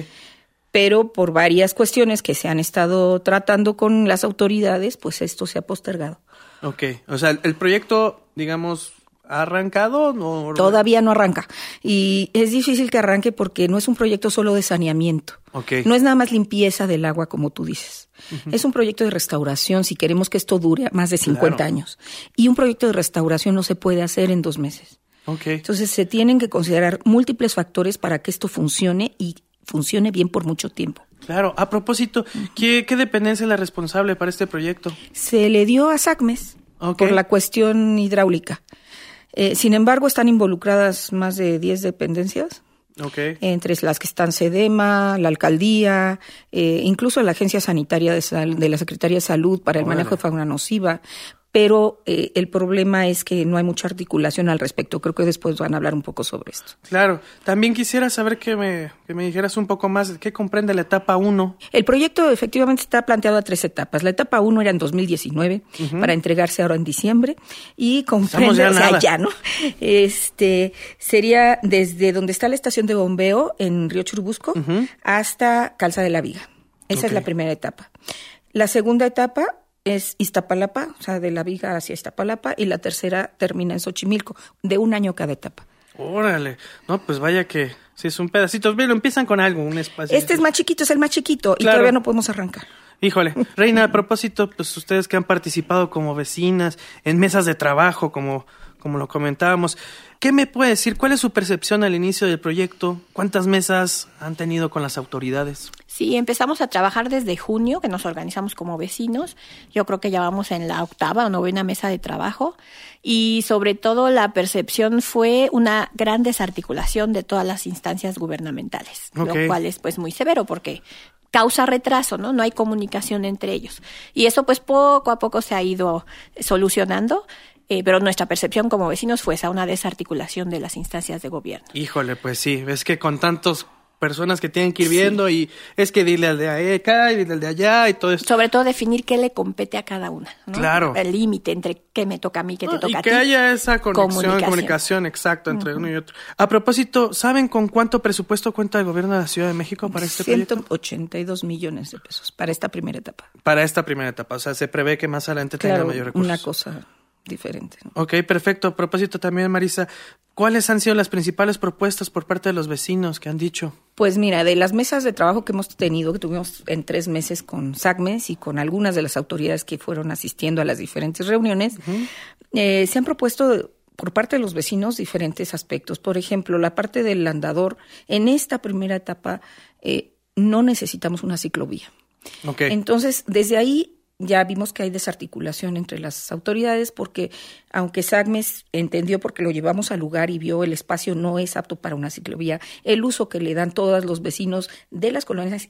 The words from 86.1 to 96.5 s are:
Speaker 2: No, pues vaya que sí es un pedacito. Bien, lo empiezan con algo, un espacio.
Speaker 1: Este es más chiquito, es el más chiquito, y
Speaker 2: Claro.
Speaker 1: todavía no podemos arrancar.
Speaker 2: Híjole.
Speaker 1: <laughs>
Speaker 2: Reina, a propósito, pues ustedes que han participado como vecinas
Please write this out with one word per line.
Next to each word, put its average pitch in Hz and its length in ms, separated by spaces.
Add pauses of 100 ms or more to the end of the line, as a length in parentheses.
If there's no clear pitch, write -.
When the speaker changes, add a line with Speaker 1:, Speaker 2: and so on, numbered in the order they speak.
Speaker 2:
No, 190 160
pues 143 140
vaya 175 260
que 143 280 (220)
sí - 140
es 156 100
un 175 120
pedacito. 208 440
Bien, 254 140
lo 240 60
empiezan 254 320
con 202 140
algo, 180 220
un 151 160
espacio. 160 380
Speaker 1:
Este 302 160
es 320 80
más 311 140
chiquito, 330 300
es - 60
el 285 80
más 294 120
chiquito, 254 480
y 226 60
Speaker 2:
Claro. 220 120
Speaker 1:
todavía 240 160
no 247 100
podemos 226 280
arrancar. 190 360 (360)
Speaker 2:
Híjole. 180 320
Speaker 1:
<laughs> - 220
Speaker 2:
Reina, 220 280
a 208 80
propósito, 208 560
pues - 260
ustedes 190 320
que 190 120
han 180 60
participado 180 640
como 151 240
vecinas 170 640 (260)